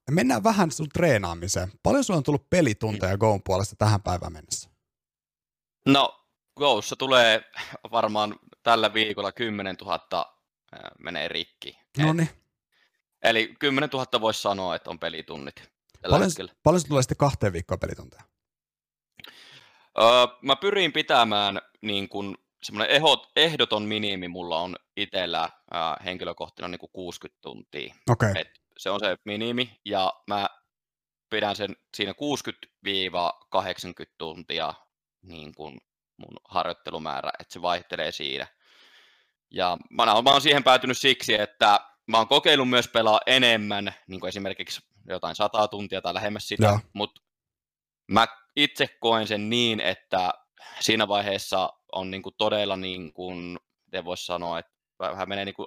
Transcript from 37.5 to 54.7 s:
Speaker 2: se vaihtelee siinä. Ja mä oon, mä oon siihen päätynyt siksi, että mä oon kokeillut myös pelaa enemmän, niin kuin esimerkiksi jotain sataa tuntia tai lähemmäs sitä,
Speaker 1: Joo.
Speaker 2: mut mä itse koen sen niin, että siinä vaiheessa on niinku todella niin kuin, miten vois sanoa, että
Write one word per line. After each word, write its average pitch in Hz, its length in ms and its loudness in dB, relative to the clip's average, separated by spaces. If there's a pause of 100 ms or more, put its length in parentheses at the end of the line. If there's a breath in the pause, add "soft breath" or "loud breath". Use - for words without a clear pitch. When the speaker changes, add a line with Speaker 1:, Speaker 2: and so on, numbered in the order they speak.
Speaker 2:
se 90 100 -16
vaihtelee 87 500 -4
siinä. 67 360 -8 (1040 soft breath)
Ja 90 260 -2 (120)
mä 113 240 4
oon, 113 100 4
mä 135 80 6
oon 139 100 4
siihen 143 220 4
päätynyt 127 340 4
siksi, 127 360 2
että 104 460 2 (280)
mä 113 100 4
oon 113 100 4
kokeillut 143 420 4
myös 123 180 2
pelaa 110 380 4
enemmän, 107 720 2 (120)
niin 92 120 -12
kuin 85 80 -8
esimerkiksi 95 540 -8 (280)
jotain 85 260 -8
sataa 107 320 0
tuntia 98 340 -8
tai 87 120 -4
lähemmäs 104 340 -6
sitä, 107 200 2
Speaker 1:
Joo. 104 120 4 (140)
Speaker 2:
mut - 300 -6 (880)
mä 110 160 6 (280)
itse 147 320 2 (120)
koen 113 280 2
sen 104 220 -2
niin, 117 300 2
että 92 540 -2 (460 loud breath)
siinä 110 280 2
vaiheessa 101 640 -2 (180)
on 92 200 -8
niinku 95 200 -10
todella 104 440 0
niin 92 380 -8
kuin, 90 460 -12 (260)
miten 90 200 -10
vois 90 200 -8
sanoa, 85 340 -6
että - 120 -14 (280)